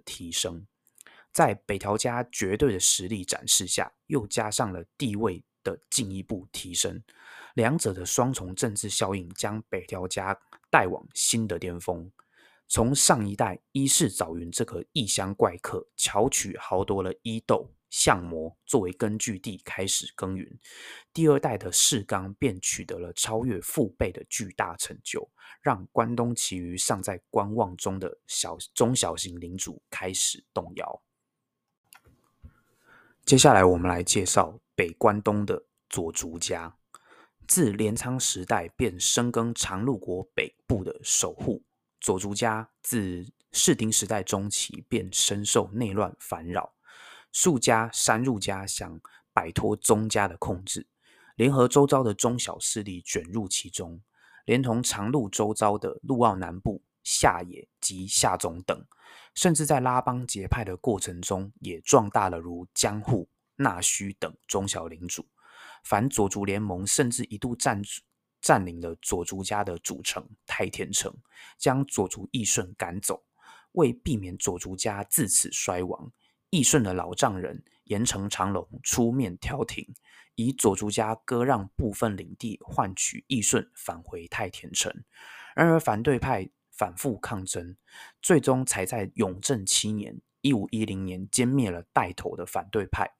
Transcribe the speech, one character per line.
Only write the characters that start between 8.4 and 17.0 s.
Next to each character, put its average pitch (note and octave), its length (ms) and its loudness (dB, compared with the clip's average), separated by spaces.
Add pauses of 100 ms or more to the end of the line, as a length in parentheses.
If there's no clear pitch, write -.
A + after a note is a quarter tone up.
政 A2+ 200 -2
治 G#2 160 -6
效 G2 240 -2
应 F2 160 -6
将 G#2+ 400 -6
北 F#2 160 -6
条 F#2 200 -6
家 F#2+ 320 -4 (300)
带 A#2+ 180 6
往 F2+ 160 -4 (120)
新 A2+ 340 0
的 F2 100 -4
巅 F2 220 -6
峰。 F2 300 -6 (580)
从 B2 260 4
上 B2 340 4
一 G2+ 80 -6
代 G2 240 0 (120)
伊 C#3 140 2
势 C3+ 220 4
早 E2 260 -4
云 E2+ 160 -8
这 A2+ 140 -2
个 - 180 -6 (100)
异 B2 140 -2
乡 G2 280 -2
怪 F2+ 240 2
客 - 360 -6
巧 - 320 2
取 G2+ 300 -2
豪 F#2+ 260 0
夺 G2 200 0